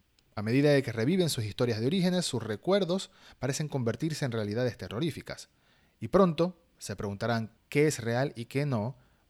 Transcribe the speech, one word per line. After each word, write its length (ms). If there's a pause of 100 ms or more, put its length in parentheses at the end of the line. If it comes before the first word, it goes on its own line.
(360)
A 60
medida 300
de 120
que 80
reviven 380
sus 160
historias 340
de 80
orígenes, 380
sus 180
recuerdos 680 (280)
parecen 300
convertirse 560
en 80
realidades 440
terroríficas. 680 (540)
Y 80
pronto 520 (160)
se 180
preguntarán 560 (180)
qué 180
es 100
real 380
y 100
qué 220
no, 280 (340)